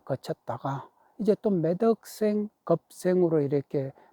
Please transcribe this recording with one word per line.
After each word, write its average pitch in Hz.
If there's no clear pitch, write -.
거쳤다가 -
이제 202
또 220
매덕생, 208
겁생으로 170
이렇게 139